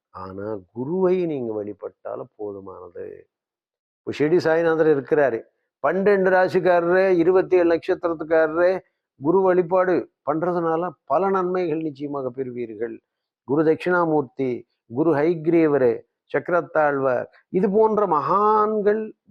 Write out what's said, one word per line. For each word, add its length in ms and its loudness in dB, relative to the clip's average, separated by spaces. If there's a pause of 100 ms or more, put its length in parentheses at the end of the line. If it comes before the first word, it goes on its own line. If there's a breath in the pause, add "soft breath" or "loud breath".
ஆனா 500 -12 (120)
குருவை 540 -2
நீங்க 380 -6
வழிபட்டால 600 -12 (120)
போதுமானது. 920 -14 (680)
இப்ப 220 -10
ஷிரடி 180 2
சாய்நாதர் 500 2
இருக்கிறாரு, 560 2 (360)
பன்னிரண்டு 500 2
ராசிக்காரரு, 800 2
இருபத்தேழு 720 4
நட்சத்திரத்துக்காரரு 1000 0 (420)
குரு 200 2
வழிபாடு 680 2 (200)
பண்றதுனால 580 -2 (160)
பல 240 0
நன்மைகள் 520 -2
நிச்சயமாக 480 -8
பெறுவீர்கள். 720 -8 (420)
குரு 200 0
தட்சிணாமூர்த்தி, 1040 -2 (260)
குரு 200 0
ஹைகிரீவரு, 920 2 (320)
சக்கரத்தாழ்வார், 880 -2 (240 soft breath)
இது 220 0
போன்ற 360 2
மகான்கள், 1080 0 (140)